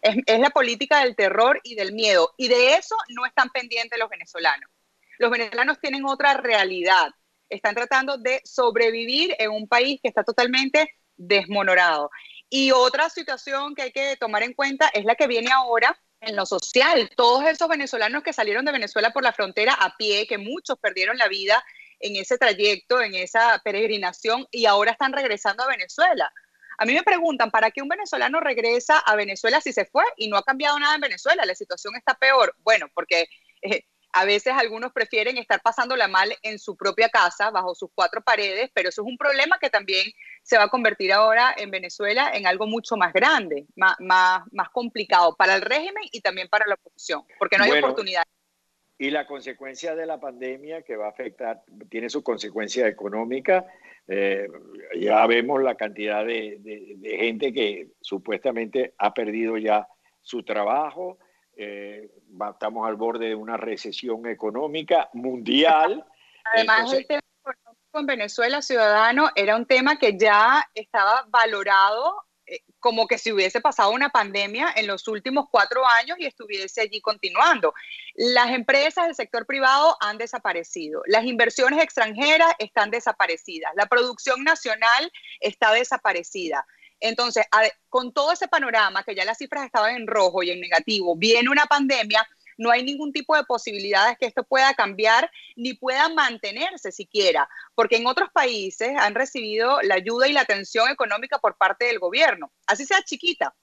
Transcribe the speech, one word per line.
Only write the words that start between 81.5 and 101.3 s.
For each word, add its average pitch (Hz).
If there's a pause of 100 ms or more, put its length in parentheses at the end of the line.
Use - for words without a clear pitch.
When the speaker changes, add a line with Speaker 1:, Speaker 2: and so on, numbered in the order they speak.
Speaker 1:
extranjeras 294
están 214
desaparecidas, 175
la 208
producción 247
nacional 254 (280)
está 214
desaparecida. 180 (340)
Entonces, 226
a-, 220 (200)
con 247
todo 294
ese 359
panorama, 220
que 214
ya 185
las 220
cifras 285
estaban 233
en 226
rojo 190
y 175
en 175
negativo, 175
viene 226
una 294
pandemia, 247 (320)
no 226
hay 247
ningún 285
tipo 302
de 294
posibilidades 208
que 254
esto 247
pueda 269
cambiar 220 (260)
ni 240
pueda 269
mantenerse 294
siquiera, 180 (260)
porque 226
en 233
otros 349
países 233
han 208
recibido 240
la 202
ayuda 233
y 294
la 277
atención 220
económica 247